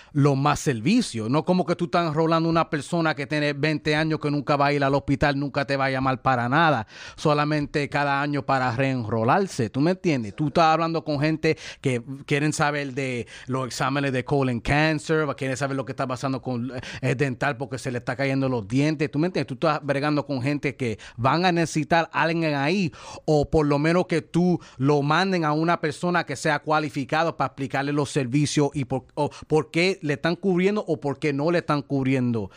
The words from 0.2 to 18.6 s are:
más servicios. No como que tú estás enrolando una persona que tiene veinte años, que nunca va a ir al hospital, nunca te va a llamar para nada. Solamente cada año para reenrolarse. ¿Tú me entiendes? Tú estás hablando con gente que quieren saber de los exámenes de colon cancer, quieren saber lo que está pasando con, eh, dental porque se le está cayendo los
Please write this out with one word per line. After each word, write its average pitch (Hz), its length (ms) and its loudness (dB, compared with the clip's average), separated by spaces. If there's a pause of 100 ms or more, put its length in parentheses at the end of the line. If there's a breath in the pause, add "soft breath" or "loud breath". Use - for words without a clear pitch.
más 143 240 2
servicios. 123 680 0
No 147 160 0
como 180 220 2
que 180 80 0
tú 170 120 -4
estás 170 200 0
enrolando 160 420 2
una 165 220 2
persona 160 460 -2
que 139 100 -6
tiene 147 260 0
veinte 151 440 0
años, 156 240 0
que 147 100 -2
nunca 143 240 0
va 139 120 4
a 143 60 4
ir 143 120 2
al 139 100 4
hospital, 143 420 2
nunca 139 300 -2
te 139 100 -2
va 135 100 0
a 135 40 0
llamar 131 320 -2
para 120 260 2
nada. 143 380 2 (300 loud breath)
Solamente 147 720 0
cada 143 340 0
año 143 240 -4
para 127 300 0
reenrolarse. 127 960 0
¿Tú 131 100 -2
me 156 100 4
entiendes? 139 460 -2
Tú 151 100 0
estás 160 200 4
hablando 160 380 2
con 151 140 -2
gente 156 400 0 (220 loud breath)
que 127 200 0 (260)
quieren 147 260 0
saber 147 420 -2
de 127 320 -4 (220 loud breath)
los 131 180 -2
exámenes 139 460 -2
de 127 120 -2
colon 131 360 0
cancer, 156 640 0 (100)
quieren 135 200 -4
saber 135 200 -4
lo 135 80 -4
que 110 60 -10
está 131 160 -4
pasando 131 340 -4
con, 123 300 -4 (300 loud breath)
eh, 131 160 0
dental 135 400 -2
porque 135 220 -8
se 135 120 -8
le 123 80 -4
está 123 160 -6
cayendo 135 340 0
los 117 200 -2